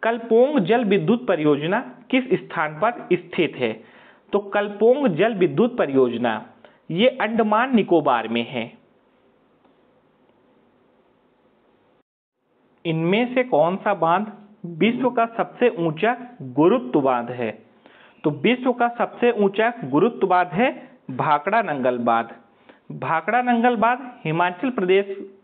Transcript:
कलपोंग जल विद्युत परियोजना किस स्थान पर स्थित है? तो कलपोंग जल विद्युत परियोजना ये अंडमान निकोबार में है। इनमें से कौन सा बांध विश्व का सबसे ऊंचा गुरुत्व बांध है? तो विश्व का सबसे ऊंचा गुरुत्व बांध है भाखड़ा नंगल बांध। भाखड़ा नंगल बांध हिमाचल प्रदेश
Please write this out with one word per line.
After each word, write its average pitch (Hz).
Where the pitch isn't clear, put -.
कलपोंग 233
जल 220
विद्युत 202
परियोजना 151
किस 254
स्थान 156
पर 214
स्थित 175
है? 120
तो 202
कलपोंग 208
जल 196
विद्युत 180
परियोजना 123
ये 185
अंडमान 220
निकोबार 143
में 117
है। 120
इनमें 180
से 254
कौन 170
सा 202
बांध 170
विश्व 240
का 233
सबसे 196
ऊंचा 165
गुरुत्व 165
बांध 123
है? 120
तो 160
विश्व 247
का 240
सबसे 240
ऊंचा 208
गुरुत्व 190
बांध 180
है 220
भाखड़ा 147
नंगल 131
बांध। 117
भाखड़ा 160
नंगल 240
बांध 226
हिमाचल 175
प्रदेश 196